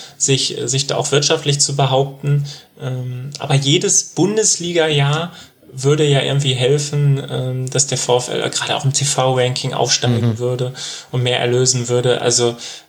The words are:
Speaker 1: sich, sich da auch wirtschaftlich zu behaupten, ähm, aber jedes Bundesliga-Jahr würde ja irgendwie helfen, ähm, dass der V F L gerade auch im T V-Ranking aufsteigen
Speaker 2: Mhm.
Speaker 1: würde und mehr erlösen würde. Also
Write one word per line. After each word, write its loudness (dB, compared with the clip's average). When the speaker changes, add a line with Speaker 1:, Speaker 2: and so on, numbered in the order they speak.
Speaker 1:
sich, 0
sich -2
da -2
auch -2
wirtschaftlich 2
zu 0
behaupten, 0
ähm, -8
aber -2
jedes 2
Bundesliga-Jahr 0
würde 2
ja 4
irgendwie 0
helfen, 2
ähm, -4
dass 0
der -2
V 2
F -2
L -2
gerade -4
auch -2
im 2
T 0
V-Ranking 0
aufsteigen 0
Speaker 2:
Mhm. -2
Speaker 1:
würde -2
und 0
mehr 2
erlösen 0
würde. 2
Also 2